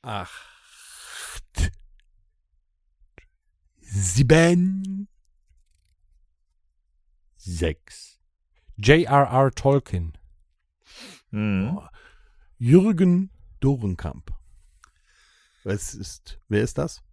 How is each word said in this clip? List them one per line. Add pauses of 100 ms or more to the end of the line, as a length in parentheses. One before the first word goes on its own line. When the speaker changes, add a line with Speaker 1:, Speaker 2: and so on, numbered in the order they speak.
Speaker 1:
Acht. (3500)
Sieben. (2250)
Sechs. (580)
Speaker 2:
J
R
R
Tolkien. (1120)
Speaker 3:
Mhm.
Speaker 1:
Boah. (680)
Jürgen (300)
Dorenkamp. (1300)
Was
ist,
wer
ist
das? (100)